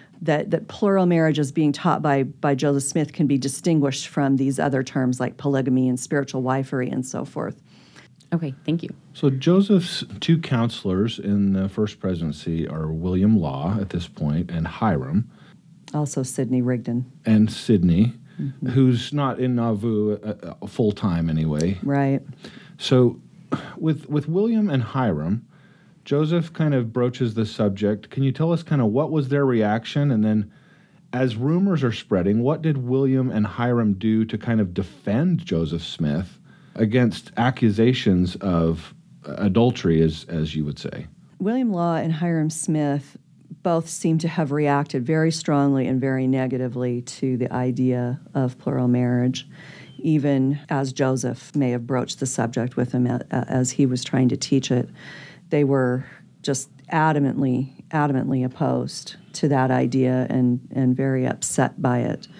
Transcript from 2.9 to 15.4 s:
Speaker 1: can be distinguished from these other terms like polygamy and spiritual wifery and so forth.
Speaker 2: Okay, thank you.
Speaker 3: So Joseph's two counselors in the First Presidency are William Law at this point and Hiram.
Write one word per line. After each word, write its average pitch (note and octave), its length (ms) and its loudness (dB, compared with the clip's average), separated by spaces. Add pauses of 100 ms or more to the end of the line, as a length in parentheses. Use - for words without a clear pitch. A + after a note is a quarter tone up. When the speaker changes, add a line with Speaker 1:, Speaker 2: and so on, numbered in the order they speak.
Speaker 1:
can D3+ 140 0
be C#3 100 2
distinguished C#3 720 0
from C#3 300 0
these C3+ 240 0
other C3+ 240 0
terms B2+ 340 -2
like - 200 -4
polygamy C3 500 2
and B2 100 0
spiritual C#3 420 -4
wifery C3 520 -2
and B2+ 120 -4
so - 200 -8
forth. - 360 -10 (720)
Speaker 2:
Okay, D#3+ 220 -4 (100)
thank E3 200 -2
you. - 60 -10 (220)
Speaker 3:
So - 160 0
Joseph's F3+ 760 2 (160)
two E3 180 4
counselors A2+ 800 0
in G2+ 340 2
the F#2+ 160 0
First G#2 300 -2
Presidency E2 680 -4
are D#2 260 -6
William F#2 480 2
Law D2+ 400 -2
at F2+ 100 -4
this F2 160 -4
point D#2 460 -4
and E2 160 -4
Hiram. E2 600 -2 (640)